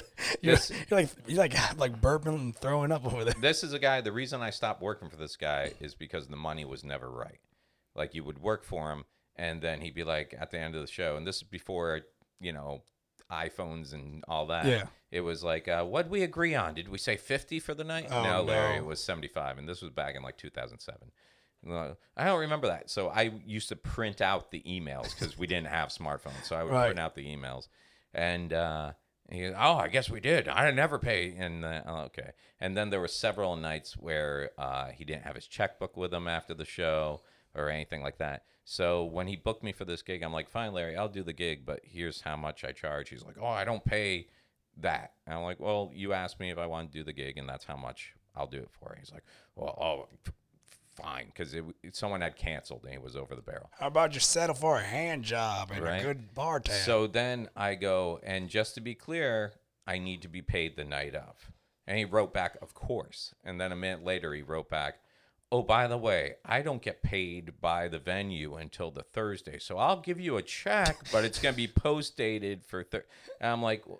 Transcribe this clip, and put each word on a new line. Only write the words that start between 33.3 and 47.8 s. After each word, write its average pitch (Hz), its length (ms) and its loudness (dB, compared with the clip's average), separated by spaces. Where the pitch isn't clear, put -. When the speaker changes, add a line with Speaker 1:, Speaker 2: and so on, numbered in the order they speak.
Speaker 2:
nights 80 420 -4
where, 73 640 0
uh, 67 300 -2
he 64 160 -12
didn't 73 180 -6
have 71 140 -8
his - 100 -14
checkbook - 500 -2
with 90 160 -2
him 87 140 -2
after 85 260 -2
the 78 120 -6
show 78 580 0
or 73 160 0
anything 76 320 -4
like 71 160 -6
that. 73 260 -4
So 87 400 2
when 87 240 -2
he 98 80 -4
booked 110 260 -2
me 104 80 -6
for 98 140 -8
this - 180 -6
gig, 90 220 -6
I'm 80 80 -4
like, 80 160 -2
"Fine, 113 240 -4
Larry, 85 240 -2
I'll 104 120 0
do 98 140 -6
the 82 100 -4
gig, 78 320 -2
but 71 200 -4
here's 85 380 -6
how 78 120 -4
much 76 300 -6
I 65 80 -4
charge." 73 380 -4
He's 62 140 -14
like, - 160 -18
"Oh, 113 60 -2
I 107 180 0
don't 113 200 -2
pay 98 420 2
that." 82 340 0
And 78 80 -4
I'm 85 80 -4
like, 90 160 -4
"Well, 101 340 0
you 95 180 -2
asked 92 280 -2
me 92 100 -2
if 85 80 -4
I 85 80 0
want 82 240 -4
to 76 80 -10
do 80 60 -6
the 78 80 -8
gig, 67 260 -6
and 67 100 -8
that's 67 180 -10
how 73 100 -8
much 64 380 -10